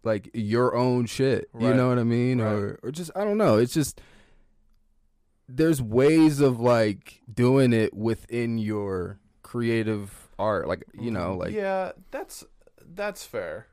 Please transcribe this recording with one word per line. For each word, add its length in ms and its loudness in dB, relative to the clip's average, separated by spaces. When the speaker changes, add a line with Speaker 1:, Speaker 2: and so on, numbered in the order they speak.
Speaker 1:
like, 280 -2
your 440 0
own 300 2
shit. 520 -2
You 100 0
Speaker 2:
Right. 80 2
Speaker 1:
know 140 2
what 80 0
I 60 0
mean? 360 0
Speaker 2:
Right. 120 0
Speaker 1:
Or, 320 -4
or 80 -6
just, 240 -10
I 80 -2
don't 140 -2
know. 200 4
It's 160 2
just, 260 -2
there's 320 2
ways 600 4
of, 200 4
like, 600 2
doing 400 4
it 220 2
within 640 -4
your 600 -6
creative 840 -4
art, 300 -2
like, 240 -4
you 180 -8
know, 200 -4
Speaker 2:
Mm-hmm. 100 -6
Speaker 1:
like 140 -6
Speaker 2:
Yeah, 380 -4
that's, 340 -12
that's 300 -10
fair. 480 -10